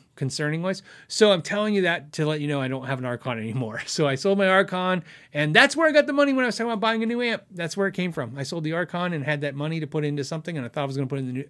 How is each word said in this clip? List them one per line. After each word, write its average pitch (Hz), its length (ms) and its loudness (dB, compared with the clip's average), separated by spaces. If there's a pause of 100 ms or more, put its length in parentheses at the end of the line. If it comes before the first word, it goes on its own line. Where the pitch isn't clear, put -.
(160)
concerning 151 460 -2
wise. 190 220 -4 (240)
So 214 240 6
I'm 180 100 4
telling 208 320 0
you 202 80 4
that 170 320 0
to 156 140 0
let 151 140 0
you 147 60 -2
know 143 140 0
I 131 60 -2
don't 131 180 -4
have 131 140 -4
an 127 60 -6
Archon 123 340 -4
anymore. 110 440 -4
<laughs> - 40 -12
So 151 200 0
I 135 60 2
sold 196 240 2
my 196 100 4
Archon, 185 560 2 (300)
and 151 220 2
that's 269 200 6
where 320 120 4
I 311 40 4
got 294 140 4
the 277 80 -2
money 277 180 4
when 262 140 2
I 240 40 0
was 202 80 -4
talking 233 120 -2
about 226 100 -2
buying 226 220 0
a 226 60 -2
new 240 160 -2
amp. 233 260 -2
That's 170 260 -6
where 196 120 0
it 190 80 -4
came 180 160 -2
from. 135 260 -6
I 143 60 -4
sold 160 220 -6
the 156 80 -2
Archon 175 400 -2
and 147 100 -2
had 147 180 0
that 143 140 -4
money 156 240 -4
to 151 80 -6
put 151 180 -2
into 147 180 -2
something, 160 320 -8
and 139 80 -4
I 117 60 -8
thought 147 140 -4
I - 20 -2
was 135 100 -4
gonna 135 120 -2
put 139 100 -4
in 135 80 -4
the 127 80 -6
new, 139 160 -8